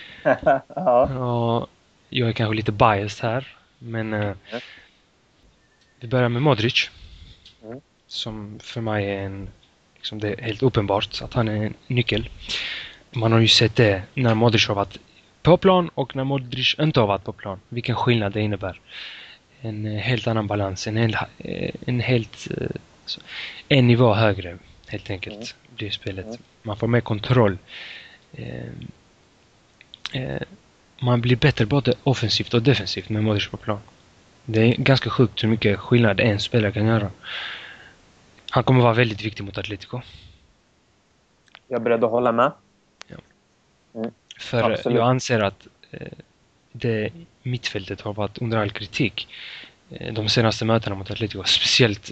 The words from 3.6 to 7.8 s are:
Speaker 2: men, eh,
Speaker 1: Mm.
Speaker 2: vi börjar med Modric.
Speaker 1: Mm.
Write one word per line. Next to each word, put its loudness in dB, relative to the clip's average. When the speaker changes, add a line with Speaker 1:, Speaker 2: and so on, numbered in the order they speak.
Speaker 2:
men, -6
eh, -2
Speaker 1:
Mm. -4
Speaker 2:
vi -14
börjar 2
med 0
Modric. 2
Speaker 1:
Mm. -14